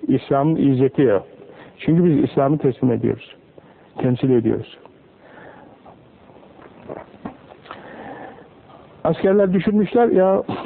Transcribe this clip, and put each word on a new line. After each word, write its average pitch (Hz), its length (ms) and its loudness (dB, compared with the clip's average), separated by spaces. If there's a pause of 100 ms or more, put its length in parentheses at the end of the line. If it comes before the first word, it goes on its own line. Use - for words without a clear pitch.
İslam'ın 139 480 0
izzeti 135 460 2
ya. 107 220 2 (540)
Çünkü 165 280 2
biz 143 240 2
İslam'ı 143 280 0
teslim 127 340 0
ediyoruz. 113 440 -4 (640)
Temsil 131 320 -2
ediyoruz. 113 480 -2 (4000)
Askerler 190 500 2
düşünmüşler, 208 540 2
"Ya 190 360 2 (220)